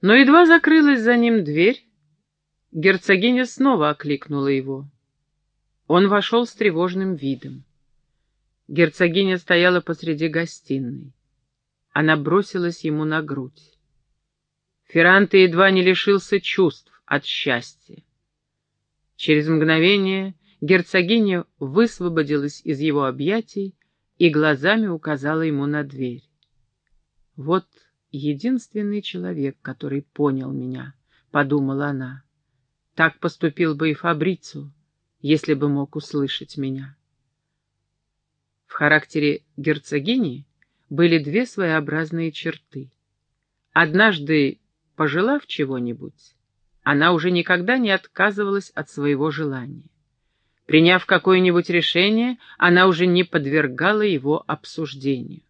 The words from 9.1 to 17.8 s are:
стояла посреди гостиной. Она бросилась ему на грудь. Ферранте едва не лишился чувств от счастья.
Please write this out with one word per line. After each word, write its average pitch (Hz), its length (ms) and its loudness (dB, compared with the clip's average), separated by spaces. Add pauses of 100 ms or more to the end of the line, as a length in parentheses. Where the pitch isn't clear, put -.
стояла 180 420 2
посреди 160 480 -6
гостиной. 139 840 -6 (800)
Она 156 240 2
бросилась 170 680 -2
ему 156 200 -2
на 156 180 -2
грудь. 139 560 -12 (1040)
Ферранте 185 600 6
едва 185 260 4
не 190 120 2
лишился 185 580 0
чувств - 520 -2 (140)
от 143 180 -4
счастья. - 800 -8 (1120)